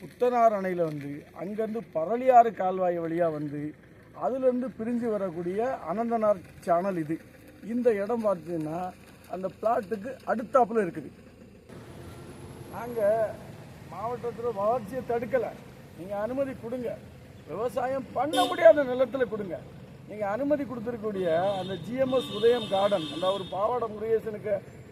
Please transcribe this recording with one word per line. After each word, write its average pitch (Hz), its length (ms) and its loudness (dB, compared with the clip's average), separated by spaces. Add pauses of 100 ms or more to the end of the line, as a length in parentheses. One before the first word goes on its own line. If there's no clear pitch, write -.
புத்தனார் 233 520 4
அணையில 185 320 0
வந்து, 147 400 -6 (160)
அங்கேருந்து 214 400 -4 (140)
பரளியாறு 233 600 6
கால்வாய் 185 460 0
வழியா 165 320 2
வந்து, 147 420 -6 (480)
அதுலேருந்து 247 460 0 (100)
பிரிஞ்சு 233 320 -2
வரக்கூடிய 196 680 -2 (140)
அனந்தனார் 214 480 2 (200)
சேனல் 185 360 2
இது. 160 240 -4 (440)
இந்த 240 280 2
இடம் 214 320 -2
பார்த்தீங்கன்னா, 170 680 -2 (380)
அந்த 185 200 -6 (120)
பிளாட்டுக்கு 214 480 -2 (160)
அடுத்தாப்புல 226 580 2
இருக்குது. 156 260 -8 (1600)
நாங்க 220 580 2 (600)
மாவட்டத்துல 226 640 -4
வளர்ச்சியை 214 540 0
தடுக்கல, 240 400 0 (500)
நீங்க 196 180 -8
அனுமதி 262 360 -2 (100)
கொடுங்க. 233 340 -6 (520)
விவசாயம் 240 640 -4
பண்ண 285 320 2
முடியாத 330 400 8
நிலத்துல 254 440 2
கொடுங்க. 196 300 -6 (500)
நீங்க 202 200 -4
அனுமதி 285 360 0
கொடுத்துருக்கக்கூடிய 202 920 -2
அந்த 185 160 -6
ஜி 185 200 -8
எம் 262 180 2
எஸ் 247 180 0
உதயம் 220 400 4
கார்டன், 196 440 4
அந்த 180 180 2
ஒரு 196 180 -2
பாவாடை 226 380 0
முருகேசனுக்கு 214 720 0 (320)